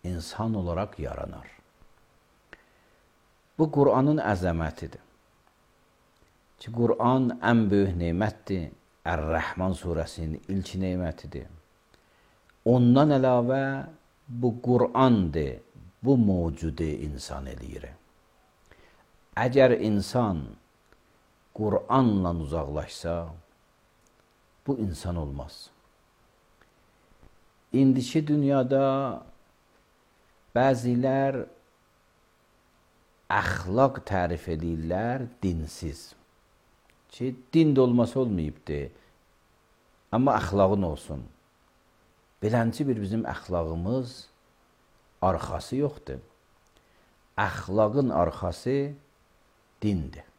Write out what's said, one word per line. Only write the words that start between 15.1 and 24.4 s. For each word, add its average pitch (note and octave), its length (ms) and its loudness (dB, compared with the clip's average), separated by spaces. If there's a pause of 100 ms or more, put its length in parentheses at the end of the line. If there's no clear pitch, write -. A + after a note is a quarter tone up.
bu C3+ 160 4
mövcudu E2 680 0 (200)
insan C2+ 400 -10
eləyir. C2+ 400 -14 (1500)
Əgər B2+ 420 6
insan G2+ 640 0 (1120)
Qur'anla G#2 800 2 (100)
uzaqlaşsa, D2+ 720 -6 (1500)